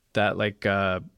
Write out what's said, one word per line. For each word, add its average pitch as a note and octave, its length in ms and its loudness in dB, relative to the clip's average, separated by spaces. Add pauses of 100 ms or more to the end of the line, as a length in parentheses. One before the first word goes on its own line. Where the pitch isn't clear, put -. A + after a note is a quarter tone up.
(120)
that, G#2 260 0
like, G#2 280 -2
uh, G2 340 0 (180)